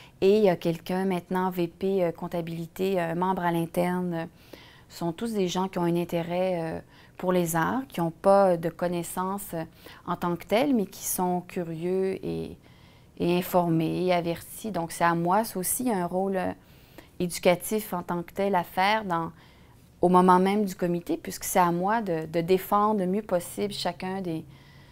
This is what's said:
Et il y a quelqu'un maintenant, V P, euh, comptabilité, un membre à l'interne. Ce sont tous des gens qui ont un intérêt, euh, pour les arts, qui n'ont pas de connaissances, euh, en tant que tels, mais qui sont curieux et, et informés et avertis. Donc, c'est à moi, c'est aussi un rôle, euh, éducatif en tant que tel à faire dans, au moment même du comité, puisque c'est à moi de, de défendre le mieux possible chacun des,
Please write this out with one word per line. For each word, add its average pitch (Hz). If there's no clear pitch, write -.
Et 196
il 214
y 190
a 170
quelqu'un 180
maintenant, 185
V 175
P, 190
euh, 170
comptabilité, 170
un 165
membre 180
à 175
l'interne. 170
Ce -
sont 170
tous 226
des 185
gens 185
qui 190
ont 175
un 170
intérêt, 175
euh, 165
pour 185
les 170
arts, 185
qui -
n'ont 165
pas 196
de 170
connaissances, 180
euh, 165
en 175
tant 175
que -
tels, 262
mais 208
qui -
sont 180
curieux 180
et, 165
et 175
informés 170
et 180
avertis. 170
Donc, 165
c'est -
à 170
moi, 175
c'est 226
aussi 240
un 180
rôle, 185
euh, 185
éducatif 180
en 175
tant 175
que -
tel 196
à 175
faire 208
dans, 165
au 175
moment 180
même 196
du 185
comité, 175
puisque -
c'est -
à 175
moi 196
de, 165
de 160
défendre 202
le 180
mieux 202
possible 202
chacun 190
des, 165